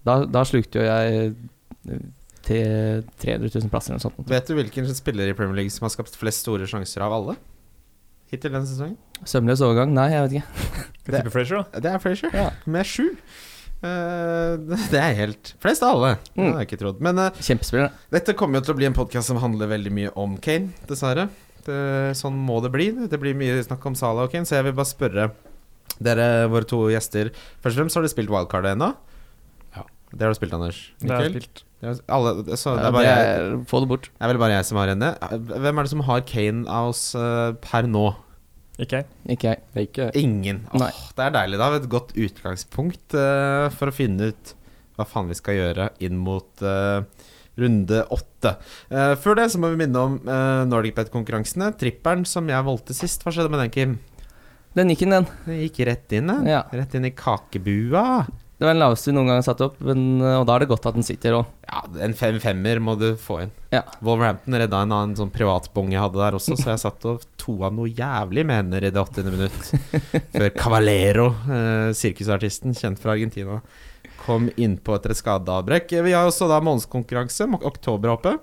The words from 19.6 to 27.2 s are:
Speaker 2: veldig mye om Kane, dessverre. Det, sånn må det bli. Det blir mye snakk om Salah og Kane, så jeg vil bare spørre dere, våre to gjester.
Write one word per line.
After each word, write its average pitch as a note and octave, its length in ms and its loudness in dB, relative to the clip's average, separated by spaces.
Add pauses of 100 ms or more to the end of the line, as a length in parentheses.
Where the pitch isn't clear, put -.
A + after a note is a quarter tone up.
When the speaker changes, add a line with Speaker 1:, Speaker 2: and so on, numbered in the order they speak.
Speaker 2:
veldig G#2 240 -2
mye G2+ 240 -2
om G2 220 -4
Kane, E3+ 340 -2 (160)
dessverre. C#3 400 -2 (360)
Det, C3+ 520 -2
sånn C3+ 200 -4
må C3+ 260 0
det B2+ 100 -2
bli. E3 180 2 (180)
Det D3+ 120 -2
blir C#3 160 -2
mye C3 260 0
snakk C3 240 -8
om C3+ 80 -4
Salah A#2+ 300 0
og B2+ 80 -4
Kane, E3+ 120 -2
så D#3+ 120 0
jeg C3+ 80 2
vil C3+ 120 -2
bare C#3 120 0
spørre G#2+ 420 0 (680)
dere, A#2 480 4
våre A2+ 180 2
to A#2 220 0
gjester. A2 420 0 (320)